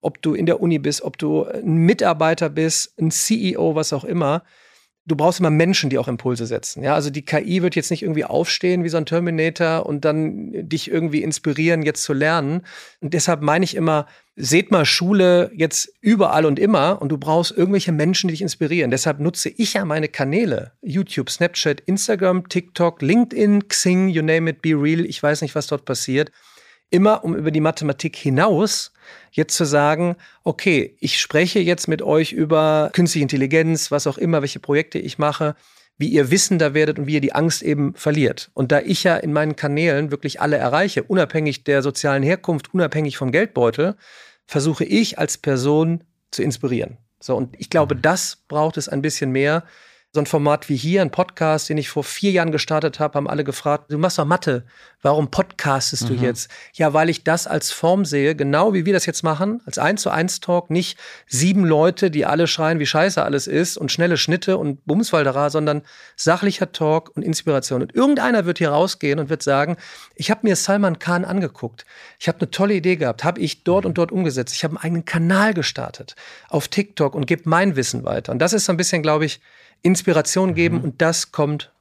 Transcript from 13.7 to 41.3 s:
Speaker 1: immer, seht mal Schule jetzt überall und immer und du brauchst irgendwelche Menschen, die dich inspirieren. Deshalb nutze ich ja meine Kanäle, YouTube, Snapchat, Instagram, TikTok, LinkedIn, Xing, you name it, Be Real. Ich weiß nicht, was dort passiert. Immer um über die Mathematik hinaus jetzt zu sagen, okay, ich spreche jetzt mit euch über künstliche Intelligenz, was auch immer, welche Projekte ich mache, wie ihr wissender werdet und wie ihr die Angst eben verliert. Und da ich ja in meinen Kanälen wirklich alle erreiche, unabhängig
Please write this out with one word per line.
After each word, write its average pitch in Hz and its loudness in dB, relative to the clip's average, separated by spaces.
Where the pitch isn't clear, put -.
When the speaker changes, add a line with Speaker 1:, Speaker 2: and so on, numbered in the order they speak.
Speaker 1:
immer, 156 0
seht 156 2
mal 165 4
Schule 180 4
jetzt - -2
überall 190 4
und 143 2
immer 196 2
und 143 -4
du 151 -2
brauchst 156 0
irgendwelche 185 2
Menschen, 160 2
die 165 0
dich 156 -6
inspirieren. 156 -2
Deshalb 143 0
nutze 170 -2
ich - -4
ja 196 0
meine 156 -2
Kanäle, 147 -2
YouTube, 165 -4
Snapchat, 175 -2
Instagram, 185 0
TikTok, 175 -2
LinkedIn, 202 2
Xing, 185 2
you 160 0
name 165 2
it, - -6
Be 160 0
Real. 156 2
Ich - -8
weiß 147 0
nicht, 143 -6
was 147 -4
dort - -6
passiert. 131 -2
Immer 214 4
um 165 -2
über 156 -2
die 156 2
Mathematik 156 -2
hinaus 175 2
jetzt - -2
zu 170 2
sagen, 151 2
okay, - 0
ich - -2
spreche 175 2
jetzt 175 0
mit 160 -2
euch 156 2
über 156 2
künstliche 170 2
Intelligenz, 151 0
was 147 -2
auch 139 -6
immer, 165 0
welche 139 -8
Projekte 147 -2
ich - -8
mache, 151 -2
wie 147 -2
ihr 139 4
wissender 160 2
werdet 151 2
und 143 -4
wie 151 -2
ihr 147 2
die 139 0
Angst 160 0
eben 147 0
verliert. - 0
Und 131 0
da 147 4
ich - -2
ja 175 4
in - -4
meinen 151 0
Kanälen 151 0
wirklich 143 -6
alle 147 2
erreiche, 139 0
unabhängig 156 0